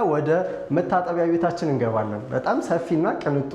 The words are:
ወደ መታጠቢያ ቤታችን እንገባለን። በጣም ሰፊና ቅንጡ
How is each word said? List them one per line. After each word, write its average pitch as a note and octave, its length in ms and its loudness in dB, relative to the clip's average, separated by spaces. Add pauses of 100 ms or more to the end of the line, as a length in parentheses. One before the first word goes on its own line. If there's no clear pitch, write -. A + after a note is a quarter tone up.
ወደ D3+ 260 2 (400)
መታጠቢያ F3 560 2
ቤታችን E3+ 420 0
እንገባለን። A2 580 0
በጣም C3 360 -2
ሰፊና E3+ 440 0 (100)
ቅንጡ C#3+ 380 -2